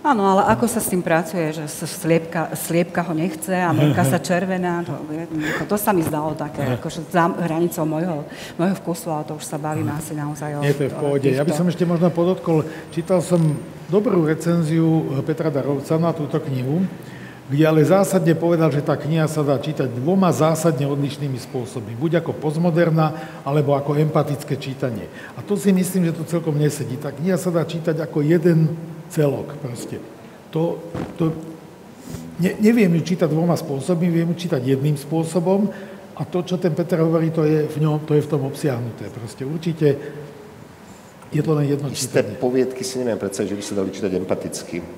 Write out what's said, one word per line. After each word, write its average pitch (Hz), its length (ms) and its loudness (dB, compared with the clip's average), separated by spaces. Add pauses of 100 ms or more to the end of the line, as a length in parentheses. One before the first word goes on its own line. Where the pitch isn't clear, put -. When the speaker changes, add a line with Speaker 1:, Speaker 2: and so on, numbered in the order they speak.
Speaker 1:
Áno, 226 240 2
ale 196 240 6
ako 226 160 4
sa 220 160 0
s - 80 -4
tým 185 80 0
pracuje, 170 560 0
že 160 80 -8
s-, 147 240 -8
sliepka, 165 720 0
sliepka 170 480 0
ho 170 80 -4
nechce 170 400 -4
a 180 160 2
morka 147 320 4
sa 175 220 2
Speaker 2:
<laughs> - 100 -8
Speaker 1:
červená, 180 480 -2
to, 170 240 -6
je, 160 240 -8 (320)
to 202 160 0
sa 208 160 2
mi 170 80 4
zdalo 151 320 -2
také, 147 320 -4
Speaker 2:
Aha. 123 80 0
Speaker 1:
akože 156 320 -6
za 170 240 2
hranicou 170 560 -2
môjho, 156 400 -2 (320)
môjho 180 240 2
vkusu, 170 320 -4
ale 151 160 -4
to 151 80 -8
už - 80 -12
sa 147 160 -6
bavíme 151 320 -2
asi 160 240 -6
naozaj 147 400 -6
o, 143 80 -2
Speaker 2:
Nie, 143 80 4
to 147 100 0
je 127 60 0
v - 80 -6
Speaker 1:
o 147 80 -6
Speaker 2:
pohode. 139 240 2
Ja 135 160 2
by 160 80 2
Speaker 1:
týchto - 0 -
Speaker 2:
som 170 160 2
ešte 175 160 0
možno 170 240 4
podotkol, 170 560 2 (240)
čítal 170 320 0
som 160 400 2 (240)
dobrú 190 400 4
recenziu 165 640 2 (320)
Petra 156 320 -2
Darovca 139 420 0
na 165 140 2
túto 151 320 -2
knihu, 135 400 -2 (640)
kde 143 160 0
ale 156 240 6
zásadne 185 480 4
povedal, 165 400 2
že 143 80 0
tá 147 160 0
kniha 156 320 0
sa 151 160 0
dá 139 160 2
čítať 147 240 -2
dvoma 156 480 2
zásadne 156 560 2
odlišnými 143 480 -2
spôsobmi. 113 560 -8
Buď 160 320 0
ako 135 80 -2
postmoderná, 160 800 2 (320)
alebo 143 320 2
ako 147 240 0
empatické 147 560 0
čítanie. 120 480 -6 (320)
A - 80 -14
to 208 80 -2
si 202 160 2
myslím, 180 400 2
že 160 80 -2
to 160 80 -6
celkom 165 320 0
nesedí. 139 400 0
Tá 139 160 -8
kniha 180 240 0
sa 180 160 -2
dá 165 80 2
čítať 165 400 -2
ako 151 240 0
jeden 160 460 6 (400)
celok 139 480 0
proste. 120 400 -10 (500)
To, 170 300 -2 (400)
to, 160 160 2 (1040)
ne-, 175 180 2
neviem 214 320 6
ju 170 160 2
čítať 175 220 0
dvoma 160 320 2
spôsobmi, 165 480 0
viem 165 240 2
ju 175 160 -4
čítať 139 160 0
jedným 135 320 2
spôsobom 175 720 0 (480)
a - 80 -6
to, - 180 -2
čo 180 140 -2
ten 180 160 0
Peter 170 260 0
hovorí, 165 300 4
to 160 160 2
je 151 240 4
v 143 100 -6
ňom, 151 300 2
to 147 80 2
je 147 80 6
v - 80 -4
tom 135 160 0
obsiahnuté. 120 640 -4
Proste 110 320 -12
určite 156 560 0 (1300)
je 151 120 0
to 151 140 0
len 147 120 2
jedno 139 220 0
Speaker 3:
Isté 127 340 0
Speaker 2:
čítanie. 104 140 -4
Speaker 3:
poviedky 127 480 0
si - 160 -4
neviem 120 160 0
predstaviť, 98 320 -2
že 101 80 -4
by 101 80 -8
sa - 100 -8
dali 95 160 0
čítať 95 240 -4
empaticky. 92 640 -4 (200)